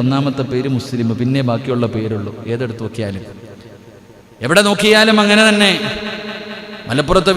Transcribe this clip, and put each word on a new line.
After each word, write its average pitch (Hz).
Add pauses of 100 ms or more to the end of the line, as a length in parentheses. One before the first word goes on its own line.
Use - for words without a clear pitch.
ഒന്നാമത്തെ 135
പേര് 127 (100)
മുസ്ലിം, 113
പിന്നെ 131
ബാക്കിയുള്ള 120 (100)
പേരുള്ളൂ. 107 (200)
ഏതെടുത്ത് 113
നോക്കിയാലും, 101 (1200)
എവിടെ 175
നോക്കിയാലും 214
അങ്ങനെ 208
തന്നെ. 208 (1160)
മലപ്പുറത്തെ 165